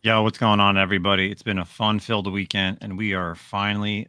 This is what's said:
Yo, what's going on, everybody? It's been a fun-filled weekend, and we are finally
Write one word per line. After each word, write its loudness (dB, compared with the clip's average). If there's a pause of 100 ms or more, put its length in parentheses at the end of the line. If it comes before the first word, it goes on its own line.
Yo, 4
what's 0
going 4
on, 4
everybody? 2
It's -14
been -2
a -6
fun-filled -2
weekend, -2
and -10
we -2
are -4
finally -4